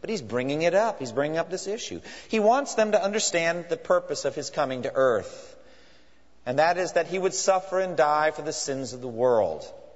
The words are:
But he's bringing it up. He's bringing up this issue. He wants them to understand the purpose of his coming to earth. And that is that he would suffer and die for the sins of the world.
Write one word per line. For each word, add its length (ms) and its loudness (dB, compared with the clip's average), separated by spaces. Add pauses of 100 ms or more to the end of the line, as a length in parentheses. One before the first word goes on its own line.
But 100 -8
he's 100 -4
bringing 400 -2
it 140 2
up. 240 0
He's 120 -8
bringing 280 -2
up 100 -4
this 180 -8
issue. 320 -8 (280)
He 120 0
wants 360 4
them 160 2
to 120 4
understand 640 0
the 80 0
purpose 480 0
of 100 -2
his 160 -8
coming 320 -2
to 100 -4
earth. 640 0 (880)
And 140 -2
that 180 4
is 160 -2
that 140 2
he 120 -4
would 140 0
suffer 460 0
and 180 -2
die 340 4
for 120 -8
the 100 -4
sins 400 -6
of 80 -12
the 60 -8
world. 580 2 (300)